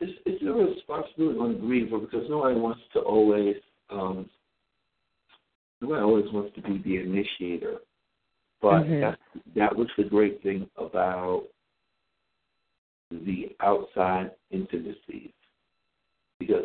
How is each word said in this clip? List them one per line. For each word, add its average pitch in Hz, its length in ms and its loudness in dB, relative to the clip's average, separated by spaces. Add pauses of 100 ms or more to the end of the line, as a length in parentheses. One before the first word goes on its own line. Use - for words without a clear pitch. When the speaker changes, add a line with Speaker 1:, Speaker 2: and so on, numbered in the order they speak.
Speaker 1:
it's, - 240 -10
it's - 180 -4
a 294 80 0
responsibility 160 880 0
on 117 140 0
the 101 60 -6
griever 113 420 0
because 113 280 -6
nobody 135 300 2
wants 117 220 -2 (120)
to - 60 2
always, 104 560 4 (340)
um, 95 400 -6 (1500)
nobody 127 220 -2
always 104 320 6
wants 104 220 -4
to 110 60 -16
be 101 180 -4
the 95 180 -2
initiator. 92 800 -4 (840)
But 101 220 6
Speaker 2:
Mm-hmm. 151 180 0
Speaker 1:
that's, - 200 -2 (340)
that 107 200 2
was 117 120 0 (100)
the 104 60 4
great 101 380 2
thing 98 260 -2 (100)
about 92 680 -2 (1700)
the 87 500 -6
outside 92 680 0 (200)
intimacies, - 800 -10 (1080)
because 90 260 0